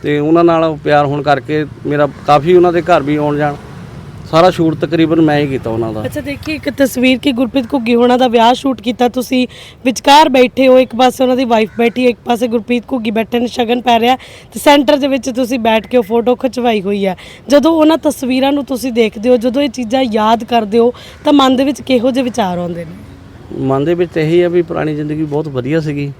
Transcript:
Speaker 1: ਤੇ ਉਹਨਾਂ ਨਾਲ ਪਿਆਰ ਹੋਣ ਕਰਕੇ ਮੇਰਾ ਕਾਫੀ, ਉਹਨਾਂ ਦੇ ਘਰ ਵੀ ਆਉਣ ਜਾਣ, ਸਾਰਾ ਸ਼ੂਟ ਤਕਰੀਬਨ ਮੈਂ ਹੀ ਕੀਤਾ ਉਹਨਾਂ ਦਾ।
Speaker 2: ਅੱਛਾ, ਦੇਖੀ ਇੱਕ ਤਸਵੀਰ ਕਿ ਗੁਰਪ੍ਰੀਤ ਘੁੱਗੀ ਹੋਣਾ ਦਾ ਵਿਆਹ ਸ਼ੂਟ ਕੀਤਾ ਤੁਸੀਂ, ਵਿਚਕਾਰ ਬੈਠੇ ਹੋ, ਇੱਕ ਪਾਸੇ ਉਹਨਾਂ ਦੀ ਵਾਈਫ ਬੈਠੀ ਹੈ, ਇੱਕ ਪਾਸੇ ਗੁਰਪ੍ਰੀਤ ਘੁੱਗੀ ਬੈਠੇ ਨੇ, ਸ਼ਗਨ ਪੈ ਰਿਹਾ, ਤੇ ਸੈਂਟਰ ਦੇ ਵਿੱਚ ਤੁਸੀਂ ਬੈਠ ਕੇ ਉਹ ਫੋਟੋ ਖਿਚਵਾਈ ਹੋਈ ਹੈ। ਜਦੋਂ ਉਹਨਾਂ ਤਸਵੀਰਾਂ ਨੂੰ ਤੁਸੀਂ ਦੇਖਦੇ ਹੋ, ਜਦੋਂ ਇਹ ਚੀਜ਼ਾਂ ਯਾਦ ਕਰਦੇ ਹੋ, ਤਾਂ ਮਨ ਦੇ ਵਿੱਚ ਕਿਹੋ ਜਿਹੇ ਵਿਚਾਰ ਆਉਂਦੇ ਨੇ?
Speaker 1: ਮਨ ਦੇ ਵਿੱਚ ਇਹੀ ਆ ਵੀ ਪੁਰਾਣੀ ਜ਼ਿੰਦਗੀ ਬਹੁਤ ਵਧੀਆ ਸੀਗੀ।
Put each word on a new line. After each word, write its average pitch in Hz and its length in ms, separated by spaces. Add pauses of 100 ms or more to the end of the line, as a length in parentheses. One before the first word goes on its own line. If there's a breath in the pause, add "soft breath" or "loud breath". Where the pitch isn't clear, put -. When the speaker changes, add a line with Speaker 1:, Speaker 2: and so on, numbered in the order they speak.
Speaker 1:
ਤੇ 147 160
ਉਹਨਾਂ 165 260
ਨਾਲ 160 400
ਪਿਆਰ 147 220
ਹੋਣ 143 160
ਕਰਕੇ 143 440 (200)
ਮੇਰਾ 147 220 (180)
ਕਾਫੀ, 147 280
ਉਹਨਾਂ 175 180
ਦੇ 170 100
ਘਰ 165 200
ਵੀ 147 140
ਆਉਣ 147 200
ਜਾਣ, 147 180 (760)
ਸਾਰਾ 170 200
ਸ਼ੂਟ 160 240
ਤਕਰੀਬਨ 160 460
ਮੈਂ 151 180
ਹੀ 147 80
ਕੀਤਾ 131 240
ਉਹਨਾਂ 113 220
ਦਾ। 107 120
Speaker 2:
ਅੱਛਾ, - 160
ਦੇਖੀ 285 320
ਇੱਕ 294 180
ਤਸਵੀਰ 254 480
ਕਿ 285 140
ਗੁਰਪ੍ਰੀਤ 247 320 (100)
ਘੁੱਗੀ 240 200
ਹੋਣਾ 240 220
ਦਾ 254 120
ਵਿਆਹ 233 260
ਸ਼ੂਟ 254 260
ਕੀਤਾ 240 280
ਤੁਸੀਂ, 254 380 (380 loud breath)
ਵਿਚਕਾਰ 285 440
ਬੈਠੇ 254 400
ਹੋ, 254 100
ਇੱਕ 247 180
ਪਾਸੇ 254 280
ਉਹਨਾਂ 254 120
ਦੀ 262 80
ਵਾਈਫ 220 340
ਬੈਠੀ 233 260
ਹੈ, 247 60
ਇੱਕ 226 140
ਪਾਸੇ 240 240
ਗੁਰਪ੍ਰੀਤ 240 340 (100)
ਘੁੱਗੀ 233 180
ਬੈਠੇ 226 280
ਨੇ, 240 80
ਸ਼ਗਨ 240 340
ਪੈ 233 200
ਰਿਹਾ, 247 160 (380 loud breath)
ਤੇ 220 60
ਸੈਂਟਰ 294 360
ਦੇ 277 120
ਵਿੱਚ 269 220
ਤੁਸੀਂ 247 280
ਬੈਠ 220 280
ਕੇ 254 100
ਉਹ 240 60
ਫੋਟੋ 233 320
ਖਿਚਵਾਈ 240 480
ਹੋਈ 196 240
ਹੈ। 185 100 (320 loud breath)
ਜਦੋਂ 285 240
ਉਹਨਾਂ 311 260
ਤਸਵੀਰਾਂ 262 540
ਨੂੰ 285 120
ਤੁਸੀਂ 247 280
ਦੇਖਦੇ 226 360
ਹੋ, 247 80
ਜਦੋਂ 247 260
ਇਹ 285 60
ਚੀਜ਼ਾਂ 247 340 (100)
ਯਾਦ 220 320
ਕਰਦੇ 226 340
ਹੋ, 240 140 (320 loud breath)
ਤਾਂ 302 80
ਮਨ 262 240
ਦੇ 269 80
ਵਿੱਚ 269 180
ਕਿਹੋ 254 280
ਜਿਹੇ 254 140
ਵਿਚਾਰ 202 340
ਆਉਂਦੇ 175 260
ਨੇ? 160 80 (680)
Speaker 1:
ਮਨ 135 260
ਦੇ 170 100
ਵਿੱਚ 170 220
ਇਹੀ 165 260
ਆ 175 60
ਵੀ 175 140
ਪੁਰਾਣੀ 160 320
ਜ਼ਿੰਦਗੀ 151 300
ਬਹੁਤ 151 240
ਵਧੀਆ 135 320
ਸੀਗੀ। 143 400